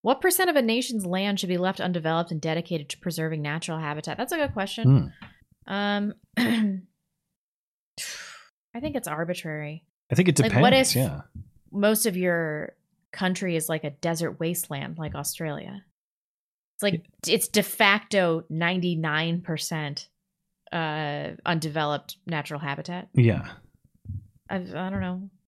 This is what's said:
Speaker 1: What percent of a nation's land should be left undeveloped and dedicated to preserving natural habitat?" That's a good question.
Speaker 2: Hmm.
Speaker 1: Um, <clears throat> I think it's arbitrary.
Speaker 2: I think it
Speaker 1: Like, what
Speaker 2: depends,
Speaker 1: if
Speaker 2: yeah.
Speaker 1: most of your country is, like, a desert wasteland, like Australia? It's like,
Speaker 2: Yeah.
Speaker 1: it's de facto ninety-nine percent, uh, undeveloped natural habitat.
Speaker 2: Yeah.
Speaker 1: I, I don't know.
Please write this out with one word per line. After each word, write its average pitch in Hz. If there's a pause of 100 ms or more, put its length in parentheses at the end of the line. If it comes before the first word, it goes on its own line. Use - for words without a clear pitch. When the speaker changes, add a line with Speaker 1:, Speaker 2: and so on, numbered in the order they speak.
Speaker 1:
What 254
percent 359
of 311
a 277
nation's 226
land 190
should 180
be 180
left 185
undeveloped 170
and 160
dedicated 160
to -
preserving 160
natural 160
habitat?" 151
That's 247
a 339
good 294
question. 190 (560)
Speaker 2:
Hmm. 190
Speaker 1:
Um, 202 (120)
<clears throat> 220 (1900)
I 240
think 285
it's 240
arbitrary. 156 (280)
Speaker 2:
I 131
think 180
it 143
Speaker 1:
Like, 220
what 233
Speaker 2:
depends, 262
Speaker 1:
if -
Speaker 2:
yeah. 143 (500)
Speaker 1:
most 214
of 185
your 165 (360)
country 185
is, 160
like, 156
a 147
desert 165
wasteland, 160
like 156
Australia? 156 (920)
It's -
like, 185 (200)
Speaker 2:
Yeah. 202
Speaker 1:
it's -
de 208
facto 196
ninety-nine 165
percent, 151 (600)
uh, 151 (160)
undeveloped 151 (100)
natural 151
habitat. 165
Speaker 2:
Yeah. 117 (1000)
Speaker 1:
I, -
I 180
don't 196
know. 185 (180)